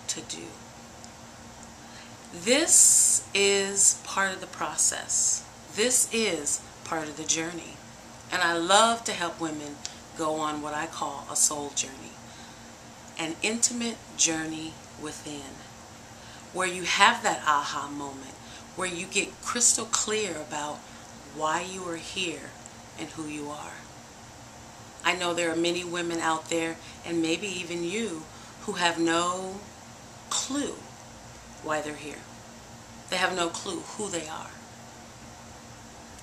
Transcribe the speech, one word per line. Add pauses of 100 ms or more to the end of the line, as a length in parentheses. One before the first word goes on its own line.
to
do? (1900)
This
is
part
of
the
process. (300)
This
is (220)
part
of
the
journey. (560)
And
I
love
to
help
women (400)
go
on
what
I
call
a
soul
journey, (1040)
an
intimate (180)
journey (280)
within, (960)
where
you
have
that
aha
moment, (400)
where
you
get
crystal
clear
about (600)
why
you
are
here (480)
and
who
you
are. (1300)
I
know
there
are
many
women
out
there, (280)
and
maybe
even
you, (400)
who
have
no (720)
clue (840)
why
they're
here. (880)
They
have
no
clue
who
they
are. (1700)